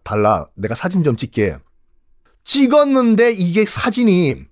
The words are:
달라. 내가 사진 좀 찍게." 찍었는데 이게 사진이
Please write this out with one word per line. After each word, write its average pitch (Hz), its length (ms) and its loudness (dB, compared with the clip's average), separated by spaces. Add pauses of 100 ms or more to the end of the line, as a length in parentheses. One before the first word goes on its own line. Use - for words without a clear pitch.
달라. 104 520 0
내가 104 200 -6
사진 180 280 -4
좀 135 120 0
찍게." 104 420 -4 (840)
찍었는데 254 880 2
이게 190 320 0
사진이 180 880 -2